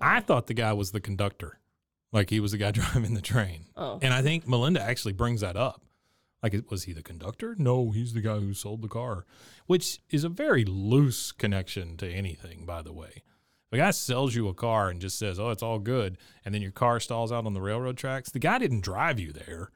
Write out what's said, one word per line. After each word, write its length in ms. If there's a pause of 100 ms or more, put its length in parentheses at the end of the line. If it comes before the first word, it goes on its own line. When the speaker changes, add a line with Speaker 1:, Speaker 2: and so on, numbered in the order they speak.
Speaker 1:
I 140
Speaker 2:
why. 60
Speaker 1:
thought 260
the 60
guy 180
was 220
the 80
conductor. 580 (540)
Like, 160
he 100
was 140
the 40
guy 140
<laughs> 0
driving 440
the 60
train. 440 (100)
Speaker 2:
Oh. 260
Speaker 1:
And 120
I 80
think 260
Melinda 340
actually 300
brings 300
that 160
up. 240 (600)
Like, 140 (140)
was 140
he 100
the 100
conductor? 560
No, 320
he's 220
the 80
guy 180
who 140
sold 280
the 60
car, 380 (400)
which 340 (100)
is 140
a 60
very 340
loose 680
connection 640
to 120
anything, 560
by 160
the 120
way. 180 (580)
If 40
a 60
guy 120
sells 420
you 140
a 60
car 360
and 120
just 180
says, 220
"Oh, 80
it's 120
all 180
good," 380 (280)
and 100
then 60
your 100
car 300
stalls 320
out 120
on 80
the 60
railroad 380
tracks, 340
the 80
guy 180
didn't 280
drive 340
you 140
there. 420